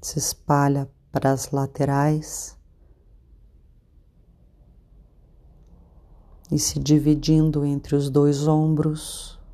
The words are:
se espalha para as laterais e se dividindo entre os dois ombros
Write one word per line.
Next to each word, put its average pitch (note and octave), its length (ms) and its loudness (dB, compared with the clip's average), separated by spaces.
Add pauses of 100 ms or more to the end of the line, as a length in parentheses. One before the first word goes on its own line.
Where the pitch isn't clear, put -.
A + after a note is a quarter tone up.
se - 160 -8
espalha C#3+ 720 0 (220)
para C3+ 200 0
as C3+ 200 -4
laterais C#3 1040 -2 (4000)
e D3+ 80 0
se - 220 -4
dividindo D3+ 840 2
entre C#3+ 320 -2
os C#3+ 120 -2
dois C#3+ 380 2
ombros D#3 920 0 (160)